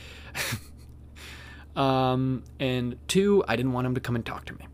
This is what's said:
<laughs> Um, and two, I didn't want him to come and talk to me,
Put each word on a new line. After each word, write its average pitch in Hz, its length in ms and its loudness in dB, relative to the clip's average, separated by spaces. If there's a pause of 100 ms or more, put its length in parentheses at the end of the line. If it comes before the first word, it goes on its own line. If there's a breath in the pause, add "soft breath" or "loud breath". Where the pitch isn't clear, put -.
(340 loud breath)
<laughs> - 340 -4 (1080 loud breath)
Um, 131 680 4 (160)
and 127 380 0 (100)
two, 196 400 6
I 113 80 4
didn't 131 180 2
want 123 120 2
him 127 80 2
to 123 80 0
come 120 140 0
and 113 100 0
talk - 200 -8
to - 100 -10
me, - 180 -16